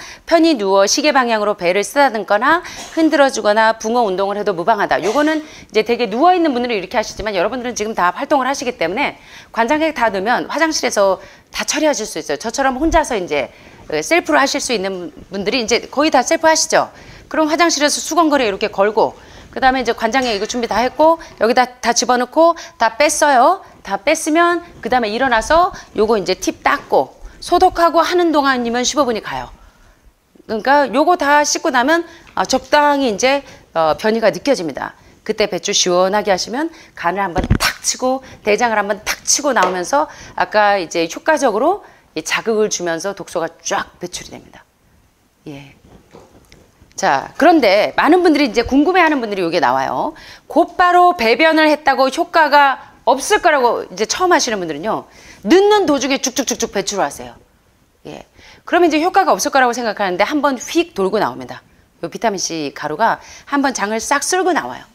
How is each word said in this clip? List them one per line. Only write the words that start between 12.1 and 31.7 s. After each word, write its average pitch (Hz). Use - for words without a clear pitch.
있어요. 147
저처럼 269
혼자서 302
이제 147
셀프로 294
하실 277
수 -
있는 185
분들이 202
이제 220
거의 302
다 254
셀프 320
하시죠. 220
그럼 311
화장실에서 302
수건거리에 294
이렇게 196
걸고, 196
그다음에 262
이제 233
관장액 233
이거 196
준비 233
다 196
했고 247
여기다 240
다 233
집어넣고 247
다 226
뺐어요. 302
다 196
뺐으면 330
그다음에 233
일어나서 254
요거 214
이제 180
팁 -
닦고 -
소독하고 339
하는 339
동안이면 247
십오 262
분이 220
가요. 127
그러니까 247
요거 311
다 294
씻고 320